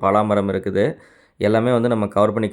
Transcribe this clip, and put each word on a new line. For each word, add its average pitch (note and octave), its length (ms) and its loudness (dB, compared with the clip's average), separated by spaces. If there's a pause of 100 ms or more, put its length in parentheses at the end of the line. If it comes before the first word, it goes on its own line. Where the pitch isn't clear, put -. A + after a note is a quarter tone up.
பலாமரம் G2+ 500 0
இருக்குது. G2 320 -2 (540)
எல்லாமே A2 360 0
வந்து A#2+ 160 0
நம்ம G#2+ 220 0
கவர் G#2 220 2
பண்ணி A2 180 -2